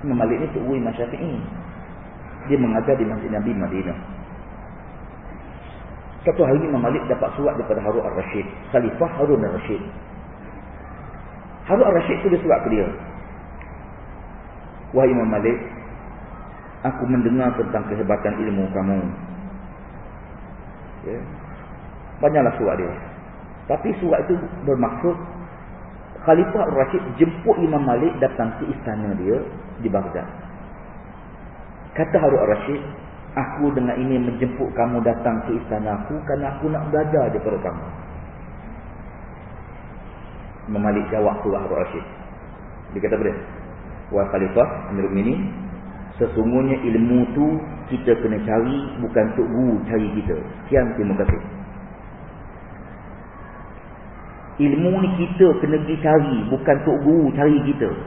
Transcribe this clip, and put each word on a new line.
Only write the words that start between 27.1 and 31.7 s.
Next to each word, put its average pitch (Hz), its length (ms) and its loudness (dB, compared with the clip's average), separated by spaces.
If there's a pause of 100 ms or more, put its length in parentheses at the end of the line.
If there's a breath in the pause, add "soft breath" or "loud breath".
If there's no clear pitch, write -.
jemput 170 400 6
Imam 151 240 4
Malik 131 400 4
datang 117 320 2
ke - 160 -4
istana 107 480 -4
dia 110 240 2 (380)
di 113 80 0
Baghdad. 92 360 0 (1700)